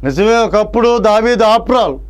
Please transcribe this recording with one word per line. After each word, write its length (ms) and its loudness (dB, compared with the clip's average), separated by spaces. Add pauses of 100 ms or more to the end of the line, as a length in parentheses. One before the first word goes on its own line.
నిజమే, 300 0 (120)
ఒకప్పుడు 420 0 (180)
దావీదు 380 2 (100)
ఆప్రాల్ 400 -2 (140)